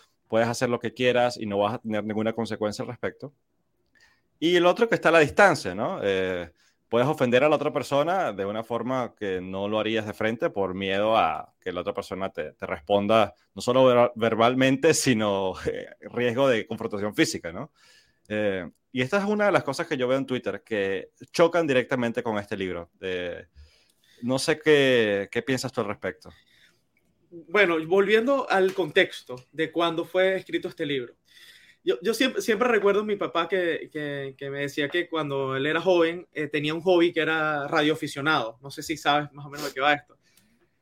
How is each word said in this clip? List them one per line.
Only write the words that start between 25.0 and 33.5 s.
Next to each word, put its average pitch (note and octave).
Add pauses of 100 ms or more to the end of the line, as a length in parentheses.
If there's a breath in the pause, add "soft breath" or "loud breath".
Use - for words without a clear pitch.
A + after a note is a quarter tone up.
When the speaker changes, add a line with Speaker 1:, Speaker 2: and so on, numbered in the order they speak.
Speaker 1:
qué A#2+
piensas B2+
tú -
al G#2+
respecto. - (1040 soft breath)
Speaker 2:
Bueno, E3+
volviendo A3
al F#3+
contexto D#3+ (140)
de D#3
cuando E3
fue F#3
escrito E3+
este E3
libro. C#3 (720 soft breath)
Yo, F#3+
yo G#3
siempre, B3+
siempre A#3
recuerdo G3+
a G#3+
mi G#3+
papá E3+
que, F3